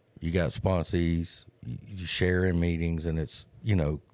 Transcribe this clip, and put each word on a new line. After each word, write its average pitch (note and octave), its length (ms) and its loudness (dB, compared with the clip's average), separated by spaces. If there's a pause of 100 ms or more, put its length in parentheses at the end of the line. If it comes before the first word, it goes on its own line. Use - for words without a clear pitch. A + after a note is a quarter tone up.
(200)
you E2 100 -2
got E2+ 220 2
sponsees, E2+ 920 0 (220)
you, A#2 100 -8 (100)
you F#2+ 200 -10
share F#2 400 2
in F2 120 2
meetings, E2 460 0
and D#2+ 140 -2
it's, - 260 -6 (180)
you G#2 140 2
know, D2+ 240 0 (140)